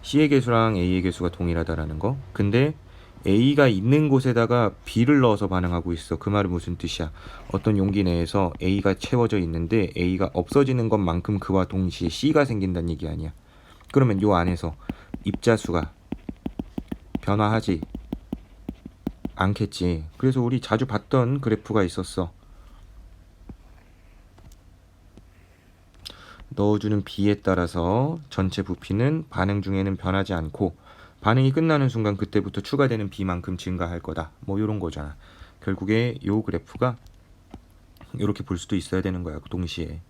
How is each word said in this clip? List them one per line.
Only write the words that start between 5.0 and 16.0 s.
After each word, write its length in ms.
넣어서 280
반응하고 460
있어. 240
그 100
말은 220
무슨 260
뜻이야? 340
어떤 260
용기 260
내에서 560
A가 340
채워져 440
있는데 580
A가 380
없어지는 560
것만큼 480
그와 260
동시에 460
C가 340
생긴다는 460
얘기 180
아니야. 240
그러면 280
요 140
안에서 420
입자수가 680